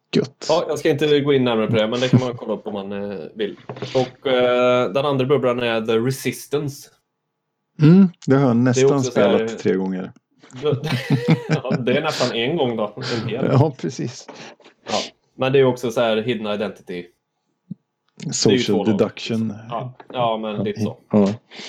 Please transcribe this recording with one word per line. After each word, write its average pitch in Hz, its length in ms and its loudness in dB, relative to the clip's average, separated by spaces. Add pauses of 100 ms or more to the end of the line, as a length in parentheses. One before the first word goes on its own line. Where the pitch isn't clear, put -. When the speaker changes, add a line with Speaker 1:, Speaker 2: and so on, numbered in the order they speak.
(160)
Speaker 1:
Gött. - 320 -4
Speaker 2:
Ja, 165 200 2
jag 147 100 -4
ska 160 120 0
inte 147 300 2
gå 143 120 2
in 131 120 4
närmare 113 220 2
på 113 100 0
det, 107 120 2
men 120 120 -4
det 127 80 0
kan 127 120 6
man 123 160 -4
kolla 113 180 -6
upp 101 120 -10
om 107 60 -8
man, 101 200 -8
eh, 101 260 -8 (160)
vill. 107 220 -6 (380)
Och, 127 320 -2
eh, 123 680 2
den 139 140 0
andra 135 200 0
bubblan 127 340 2
är 113 260 0
The 117 120 0
Resistance. 135 920 -4 (920)
Speaker 1:
Mm, 180 260 10 (180)
det 135 100 4
har 139 120 4
jag 117 80 4
Speaker 2:
Det 120 40 2
är 123 40 4
Speaker 1:
nästan 131 340 4
Speaker 2:
också 127 120 -2
så 120 100 0
här 101 160 4
Speaker 1:
spelat 113 220 -2
tre 98 160 0
gånger. 95 380 -4 (500)
Speaker 2:
<laughs> 147 300 -2 (560)
Ja, 151 220 -2
det 123 260 0
är 151 60 -2
nästan 131 340 -2
en 123 200 -2
gång 123 200 0
då, 107 180 -4 (280)
en 107 60 -6
hel. 113 240 -4
Speaker 1:
Ja, 139 260 4
precis. 143 500 -10 (580)
Speaker 2:
Ja, 104 80 -4 (400)
men 131 180 -2
det 139 60 4
är 135 60 6
också 127 260 0
så 120 100 -2
här 113 160 2
hidden 110 380 -4
identity. 95 520 -8 (1080)
Det - 80 -12
är - 20 -8
ju - 60 -6
Speaker 1:
Social 131 280 2
Speaker 2:
två 101 240 0
lag, - 20 -4 (120)
Speaker 1:
deduction. 113 500 -4
Speaker 2:
liksom. 107 220 -14
Ja, 120 220 -8 (200)
ja, 117 260 -2
men 104 260 -6
lite 107 160 -6
så. 101 180 -6 (120)
Speaker 1:
Ja. 101 180 4 (400)